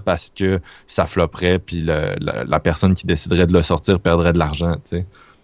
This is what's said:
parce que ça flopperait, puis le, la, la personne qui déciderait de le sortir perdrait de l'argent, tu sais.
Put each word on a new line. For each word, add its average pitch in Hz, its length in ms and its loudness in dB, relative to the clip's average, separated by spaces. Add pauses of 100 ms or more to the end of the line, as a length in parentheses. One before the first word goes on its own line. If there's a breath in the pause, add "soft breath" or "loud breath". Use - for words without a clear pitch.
parce - 300 -4
que 92 280 0 (240 loud breath)
ça - 200 0
flopperait, 90 540 0
puis 85 220 -8
le, 78 400 -2
la, - 240 -6
la 69 140 0
personne 92 340 2
qui 90 140 -6
déciderait 87 400 2
de 87 60 2
le 87 100 6
sortir 90 360 0
perdrait 85 320 2
de 85 60 2
l'argent, 82 380 -2
tu 78 220 -8
sais. 90 80 -4 (380 soft breath)